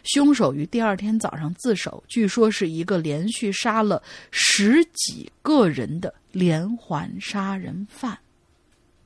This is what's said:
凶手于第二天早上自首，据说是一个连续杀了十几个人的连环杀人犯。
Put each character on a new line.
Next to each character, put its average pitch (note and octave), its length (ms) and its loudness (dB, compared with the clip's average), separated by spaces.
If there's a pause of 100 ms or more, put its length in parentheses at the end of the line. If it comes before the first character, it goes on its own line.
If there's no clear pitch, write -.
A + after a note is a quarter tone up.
凶 C#4+ 300 4
手 E3+ 180 2
于 D3 140 -4
第 A#3 160 -2
二 G#3+ 120 2
天 G#3 240 0
早 - 200 -2
上 D#3+ 160 -6
自 A#3 200 0
首， - 320 -8
据 A3 220 2
说 A3 220 4
是 G3+ 180 -2
一 D#3+ 160 -4
个 F#3+ 140 0
连 D#3 340 -2
续 G#3 180 -4
杀 A3 320 0
了 G3+ 200 0 (280)
十 A#3+ 640 4
几 - 480 -10
个 C4+ 300 4
人 C3+ 320 -6
的 - 100 -8 (200)
连 F3+ 440 0
环 D#3+ 420 -6
杀 G3 380 -6
人 F#3 320 -8
犯。 A3 300 -10 (880)